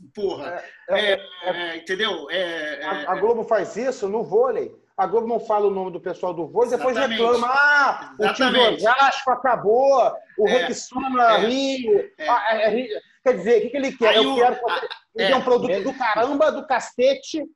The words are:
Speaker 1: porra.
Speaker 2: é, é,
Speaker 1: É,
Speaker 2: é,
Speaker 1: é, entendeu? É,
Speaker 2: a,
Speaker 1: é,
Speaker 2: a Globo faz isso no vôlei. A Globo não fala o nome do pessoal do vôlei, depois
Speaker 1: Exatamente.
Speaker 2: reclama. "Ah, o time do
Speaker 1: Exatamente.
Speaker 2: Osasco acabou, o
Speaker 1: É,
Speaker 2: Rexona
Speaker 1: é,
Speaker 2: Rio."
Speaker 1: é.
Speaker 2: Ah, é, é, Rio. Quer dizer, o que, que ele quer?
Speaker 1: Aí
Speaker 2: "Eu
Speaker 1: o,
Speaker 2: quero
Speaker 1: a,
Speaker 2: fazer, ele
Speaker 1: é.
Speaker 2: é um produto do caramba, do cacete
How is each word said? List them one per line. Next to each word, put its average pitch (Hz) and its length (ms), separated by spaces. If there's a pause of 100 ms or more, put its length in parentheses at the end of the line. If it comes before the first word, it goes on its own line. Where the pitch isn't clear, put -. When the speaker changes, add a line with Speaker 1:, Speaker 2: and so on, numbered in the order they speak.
(140)
Speaker 1:
porra. 170 500 (260)
Speaker 2:
é, 185 60
é, 196 160
Speaker 1:
É, 190 80 (240)
Speaker 2:
é, 175 280
Speaker 1:
é, 165 60
entendeu? 185 520
É, 160 560
Speaker 2:
a, 190 160
Speaker 1:
é, 185 60
Speaker 2:
a 180 80
Globo 220 280
faz 202 320
isso 247 320
no 214 160
vôlei. 190 480 (240)
A 190 120
Globo 220 200
não 226 120
fala 208 260
o 196 60
nome 190 200
do 170 80
pessoal 180 340
do 165 120
vôlei, 190 260
depois 247 240
Speaker 1:
Exatamente. 233 260
Speaker 2:
reclama. 233 260
"Ah, 277 680
o - 20
time - 20
do 208 60 (340)
Speaker 1:
Exatamente. 202 280
Speaker 2:
Osasco 262 460
acabou, 240 840 (240)
o 214 100
Speaker 1:
É, 254 200
Speaker 2:
Rexona 254 640
Speaker 1:
é, 208 60 (100)
Speaker 2:
Rio." 254 720
Speaker 1:
é. - 120
Speaker 2:
Ah, 226 220
é, 214 140
é, 214 40
Rio. 220 300 (240)
Quer 247 140
dizer, 214 200
o 214 40
que, 240 80
que 247 80
ele 269 200
quer? 226 120
Speaker 1:
Aí - 80
Speaker 2:
"Eu 269 160
Speaker 1:
o, - 20
Speaker 2:
quero 247 200
Speaker 1:
a, 240 140
Speaker 2:
fazer, 175 200 (260)
ele 190 140
Speaker 1:
é. - 20
Speaker 2:
é 269 40
um 254 60
produto 240 420
do 262 100
caramba, 262 580
do 269 160
cacete 269 760 (120)